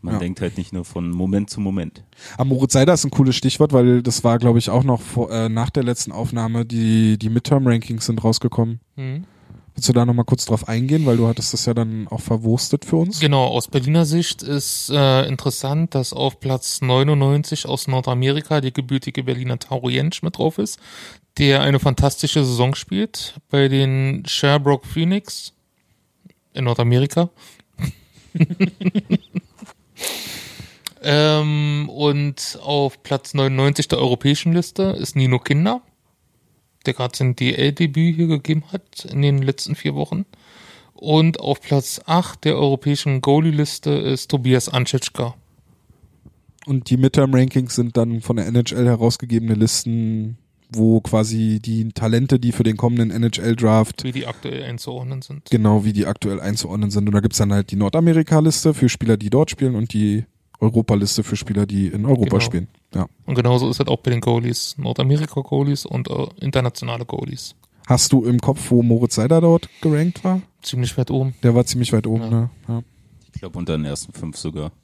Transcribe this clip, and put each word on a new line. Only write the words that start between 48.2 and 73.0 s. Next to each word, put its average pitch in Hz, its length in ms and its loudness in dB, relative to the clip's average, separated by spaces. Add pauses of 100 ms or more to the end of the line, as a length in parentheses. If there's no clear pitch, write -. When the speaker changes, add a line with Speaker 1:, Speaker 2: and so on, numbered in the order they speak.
Speaker 2:
von 120 160 -4
der 92 100 -4
N 117 100 2
H 117 180 0
L 123 120 2
herausgegebene 113 640 0
Listen, 110 840 -2 (320)
wo 113 300 4
quasi 110 640 0
die 113 260 -2
Talente, 117 500 2
die 120 120 0
für 117 120 -2
den 110 120 2
kommenden 117 360 2
N-H-L-Draft 110 920 2
Speaker 3:
Wie 131 80 -8
die 120 140 -8
aktuell 131 380 -10
einzuordnen 127 580 -12
sind. - 300 -18
Speaker 2:
Genau, 107 340 4
wie 107 80 0
die 101 140 0
aktuell 98 340 -4
einzuordnen 104 480 -4
sind. 101 180 0
Und 104 60 2
da 101 80 4
gibt's 110 160 0
dann 101 160 2
halt 101 180 0
die 95 60 -2
Nordamerika-Liste 160 960 2
für 131 160 4
Spieler, 113 260 2
die 104 140 -2
dort 135 220 2
spielen 127 240 -2
und 110 180 -4
die 107 320 0 (340)
Europa-Liste 110 640 2
für - 120 -4
Spieler, 101 320 -2
die 98 200 0
in 104 200 -4
Europa 123 300 4
Speaker 3:
Genau. - 20 4
Speaker 2:
spielen. 113 280 -2 (280)
Ja. 92 100 0 (220)
Speaker 3:
Und 131 80 -4
genauso 123 340 2
ist 127 80 -4
halt 139 120 -2
auch 127 100 0
bei - 100 -2
den 120 120 -2
Goalies. 120 580 -2
Nordamerika-Goalies 139 1080 -2
und, 127 240 -6
äh, - 160 -4 (160)
internationale 123 640 -4
Goalies. - 480 -10 (320)
Speaker 2:
Hast - 260 2
du 127 140 4
im 123 160 2
Kopf, - 300 -2
wo 120 100 6
Moritz 120 340 2
Seider 135 240 4
dort 170 300 2 (120)
gerankt 160 420 0
war? 185 180 0 (220)
Speaker 3:
Ziemlich 123 340 -4
weit 127 140 -2
oben. 131 320 -2
Speaker 2:
Der 120 100 6
war 120 140 4
ziemlich 120 260 -2
weit 110 140 2
oben, 113 160 -2
Speaker 3:
Ja. 113 80 -8
Speaker 2:
ne? 117 180 0 (180)
Ja. 117 140 -4 (520)